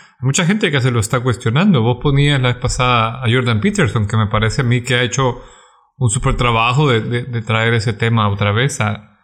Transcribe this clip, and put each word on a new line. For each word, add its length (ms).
mucha 240
gente 260
que 100
se 100
lo 100
está 200
cuestionando. 600
Vos 200
ponías 380
la 80
vez 100
pasada 680
a 60
Jordan 300
Peterson, 460
que 100
me 120
parece 320
a 40
mí 180
que 120
ha 80
hecho 380
un 140
súper 260
trabajo 520
de, 120
de, 240
de 180
traer 320
ese 180
tema 360
otra 240
vez 280
a 440